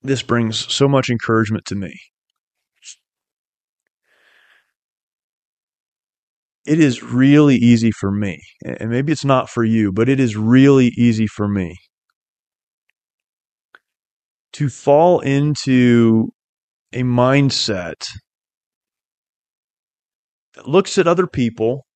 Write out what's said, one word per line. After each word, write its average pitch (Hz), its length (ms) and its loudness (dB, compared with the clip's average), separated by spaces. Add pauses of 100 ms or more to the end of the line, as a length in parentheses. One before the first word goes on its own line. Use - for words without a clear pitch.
this 135 220 -4
brings 113 500 -4
so 139 140 0
much 131 240 -2
encouragement 110 540 -2
to 98 100 -10
me. 92 180 -10 (4000)
It 156 140 0
is 135 240 0
really 139 520 4
easy 117 360 2
for 98 200 -6
me, 101 280 -6 (240)
and 107 260 -10
maybe 139 220 -4
it's 143 140 -6
not 135 240 0
for 117 140 -4
you, 110 280 0
but 113 180 -2
it 135 100 0
is 117 160 -2
really 127 520 4 (100)
easy 110 300 0
for 104 200 -6
me 92 280 -6 (2750)
to 147 160 -4
fall 156 500 2
into 123 1080 2 (640)
a 127 100 -6
mindset 123 1040 -2 (2500)
that - 120 -20
looks 185 300 0
at 180 100 2
other 175 200 0
people 117 580 -4 (100)